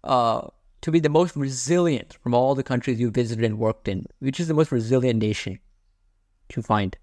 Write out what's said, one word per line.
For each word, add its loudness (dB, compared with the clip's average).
uh, 2
to -2
be 6
the 2
most 2
resilient -2
from -2
all 4
the -2
countries -2
you 0
visited -2
and -2
worked -2
in? -4
Which -4
is -2
the 0
most 2
resilient 0
nation -4
to -8
find? 0